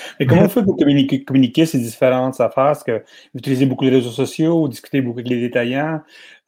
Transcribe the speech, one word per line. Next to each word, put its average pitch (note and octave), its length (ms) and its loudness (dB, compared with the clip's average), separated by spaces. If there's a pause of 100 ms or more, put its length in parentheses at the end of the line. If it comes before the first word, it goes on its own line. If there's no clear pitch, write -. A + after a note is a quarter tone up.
(200)
Mais C#3+ 60 0
comment E3+ 160 6
vous G3+ 80 4
faites G#3 160 0
pour F#3+ 100 0
communiquer, C#3+ 480 2
communiquer C3+ 400 2
ces D#3+ 140 0
différentes B2+ 600 0
affaires ? C3 340 0
Est-ce - 120 -8
que A#2 140 -2
vous - 400 -18
utilisez C3 260 0
beaucoup C3 200 0
les C3 60 2
réseaux B2 200 2
sociaux D#3 540 -2
ou C#3+ 40 -2
discutez B2+ 320 -6
beaucoup A#2+ 200 -6
avec B2 100 -6
les B2 100 -2
détaillants ? B2+ 600 -4 (460)